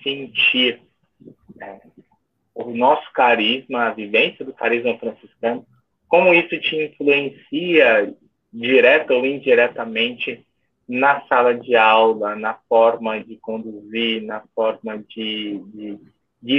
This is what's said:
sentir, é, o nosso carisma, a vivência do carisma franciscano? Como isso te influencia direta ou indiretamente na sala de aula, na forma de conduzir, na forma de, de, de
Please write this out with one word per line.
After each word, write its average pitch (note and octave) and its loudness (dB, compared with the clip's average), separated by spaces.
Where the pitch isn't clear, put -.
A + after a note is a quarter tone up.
sentir, B2+ -2
é, - -18
o A#2+ -12
nosso B2+ 0
carisma, A#2+ 0
a A2 0
vivência A2 -2
do C3 -12
carisma A#2 -2
franciscano? A#2 -8
Como F3 4
isso E3+ 0
te - -6
influencia C#3+ 0
direta B2+ 4
ou B2+ 2
indiretamente A#2+ -2
na C3+ 0
sala B2 2
de A#2+ 0
aula, A2 4
na G#2+ -6
forma A2+ 2
de A2 -20
conduzir, A2 -8
na G#2+ -10
forma A2 -4
de, G#2+ -10
de, G#2 -14
de A#2+ -2